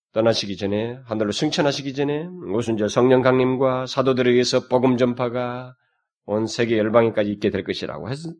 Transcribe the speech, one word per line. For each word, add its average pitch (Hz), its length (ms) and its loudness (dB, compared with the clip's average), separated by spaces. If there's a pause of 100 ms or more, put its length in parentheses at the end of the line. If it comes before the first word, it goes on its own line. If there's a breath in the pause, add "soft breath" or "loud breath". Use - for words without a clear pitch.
(140)
떠나시기 110 420 0
전에, 104 500 -4
하늘로 110 260 -2
승천하시기 143 640 -2
전에 147 340 -2 (260)
오순절 110 360 0
성령 127 320 4
강림과 127 640 0
사도들에 127 460 0
의해서 123 380 2
복음 123 280 2
전파가 123 800 -4 (480)
온 107 240 -2
세계 113 300 0
열방에까지 107 540 4
있게 104 180 0
될 98 140 -2
것이라고 87 460 -8
했-, 135 80 -6 (220)